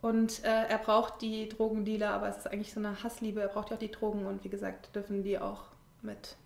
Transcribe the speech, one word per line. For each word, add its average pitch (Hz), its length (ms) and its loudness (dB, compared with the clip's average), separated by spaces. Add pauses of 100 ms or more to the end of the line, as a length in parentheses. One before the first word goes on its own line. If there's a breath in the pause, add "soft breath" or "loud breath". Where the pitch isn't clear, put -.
Und, 226 440 4
äh, 220 240 4
er 220 100 2
braucht 220 440 4
die 220 260 -2
Drogendealer, 214 600 2
aber 202 180 0
es 196 100 -4
ist - 80 -8
eigentlich 208 260 -4
so - 60 -6
eine 208 240 -4
Hassliebe. 220 380 -4
Er 196 80 2
braucht 208 220 -4
ja 226 60 -2
auch 220 40 -6
die 214 100 -4
Drogen 104 360 -2
und 98 180 -4
wie 190 40 -6
gesagt, 190 460 -6
dürfen 202 300 -2
die 196 160 0
auch 202 240 -4 (380)
mit - 440 -10